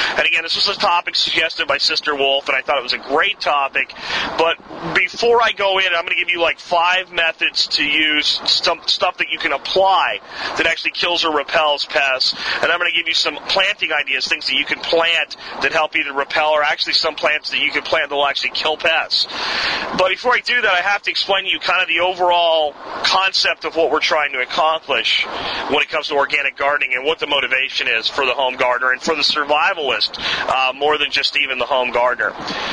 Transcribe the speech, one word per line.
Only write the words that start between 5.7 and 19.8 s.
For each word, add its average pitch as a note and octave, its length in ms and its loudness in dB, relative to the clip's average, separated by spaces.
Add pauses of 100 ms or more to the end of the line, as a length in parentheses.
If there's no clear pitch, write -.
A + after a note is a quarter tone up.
in, F#3+ 80 2
I'm F3 180 0
gonna F3+ 100 -2
give F3 140 0
you, F3 100 -2
like, D#3+ 200 2
five F3+ 520 2
methods E3 560 0
to - 160 0
use, D3+ 600 2
some - 400 2
stuff - 320 0
that E3+ 140 -2
you D#3+ 80 -4
can D#3+ 120 -2
apply D3+ 680 2 (380)
that D#3+ 100 2
actually E3 240 -2
kills F3 340 0
or D#3+ 100 0
repels D3 500 2
pests. C3+ 500 0 (260)
And D3+ 100 2
I'm E3+ 60 2
gonna F3 140 0
give E3 160 0
you D#3+ 80 -2
some D3+ 200 0 (120)
planting F#3+ 440 0
ideas, C#3 360 0
things D#3 200 -2
that C3+ 80 0
you C#3 100 0
can D3 140 -4
plant E3 580 0 (240)
that C#3 100 0
help D#3 240 0
either D3 180 -2
repel, D3+ 380 0
or D3+ 100 2
actually D#3 320 0
some D#3 220 0
plants D3+ 340 -2
that C3 100 -2
you C#3+ 120 0
can C#3+ 100 -2
plant D3+ 280 0
that C#3+ 60 -4
will C#3+ 120 2
actually C3 240 -2
kill D#3 260 -2
pests. D#3+ 480 0 (720)